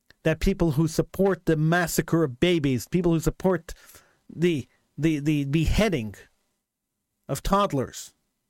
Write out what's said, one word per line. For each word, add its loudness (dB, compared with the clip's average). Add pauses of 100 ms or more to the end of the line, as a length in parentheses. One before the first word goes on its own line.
(240)
that 0
people 2
who 2
support -2
the 2
massacre 0
of -4
babies, 2
people 2
who 2
support -2 (600)
the, -2 (300)
the, 0
the 0
beheading 0 (1120)
of -6
toddlers -2 (360)